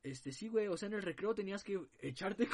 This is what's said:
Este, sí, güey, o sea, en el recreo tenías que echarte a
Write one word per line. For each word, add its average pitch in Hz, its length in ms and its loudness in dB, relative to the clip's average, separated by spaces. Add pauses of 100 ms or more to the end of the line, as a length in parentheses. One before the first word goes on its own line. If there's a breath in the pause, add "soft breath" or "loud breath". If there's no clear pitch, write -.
Este, 135 280 -6
sí, 214 160 -6
güey, 220 200 4
o 180 100 2
sea, 208 100 -2
en 214 60 -2
el 202 100 0
recreo 196 320 0
tenías 202 280 -2
que 196 160 0 (200)
echarte 196 460 0
a - 80 -4